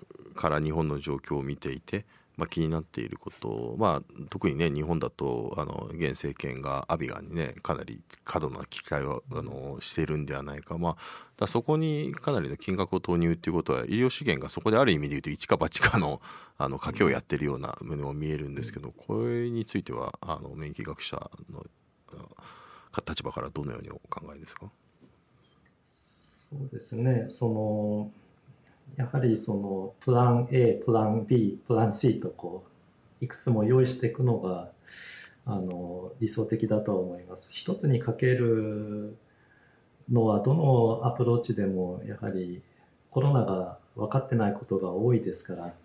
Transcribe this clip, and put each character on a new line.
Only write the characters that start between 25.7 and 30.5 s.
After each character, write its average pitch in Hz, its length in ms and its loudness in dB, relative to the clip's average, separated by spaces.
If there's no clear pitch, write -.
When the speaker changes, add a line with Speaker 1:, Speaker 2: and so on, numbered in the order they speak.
Speaker 2:
そ - 680 -18
う 135 160 -8
で 120 80 -10
す - 160 -10
ね。 123 340 2
そ - 180 -2
の、 107 640 0
や 123 100 0
は 135 140 -2
り 113 180 6
そ - 160 -4
の、 98 460 -4
プ 127 140 4
ラ 123 180 8
ン 120 180 4
A、 123 340 6